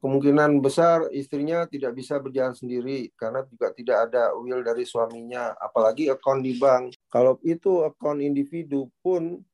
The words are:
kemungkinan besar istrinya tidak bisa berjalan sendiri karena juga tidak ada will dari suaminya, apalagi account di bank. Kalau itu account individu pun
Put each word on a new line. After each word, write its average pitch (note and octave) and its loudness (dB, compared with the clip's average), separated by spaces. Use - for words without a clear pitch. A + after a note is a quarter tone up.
kemungkinan C#3+ 4
besar E3 2
istrinya D3+ -4
tidak C3+ -6
bisa C3+ -6
berjalan C3 -4
sendiri B2+ -6
karena B2 -6
juga A#2+ -4
tidak A#2 0
ada A#2 2
will B2 -6
dari A#2 -2
suaminya, A#2 -6
apalagi A#2 0
account C3+ 0
di B2+ -4
bank. B2+ 2
Kalau B2+ 4
itu E3+ 0
account D3 -4
individu C#3+ -4
pun F3 -2